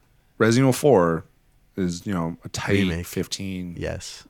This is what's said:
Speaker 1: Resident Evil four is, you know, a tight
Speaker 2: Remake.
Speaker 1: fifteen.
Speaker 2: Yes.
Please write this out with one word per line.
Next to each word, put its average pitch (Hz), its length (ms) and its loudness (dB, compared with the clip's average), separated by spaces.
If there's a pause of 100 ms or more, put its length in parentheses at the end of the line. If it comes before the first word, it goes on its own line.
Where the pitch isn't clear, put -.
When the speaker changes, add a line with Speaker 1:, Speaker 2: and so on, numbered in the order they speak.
(380)
Speaker 1:
Resident 117 260 4
Evil 131 100 6
four 87 520 4 (500)
is, 87 320 -4
you 104 60 -4
know, 85 320 -4
a 107 40 -16
tight - 260 -4
Speaker 2:
Remake. 87 320 0
Speaker 1:
fifteen. 92 720 -8
Speaker 2:
Yes. - 520 -10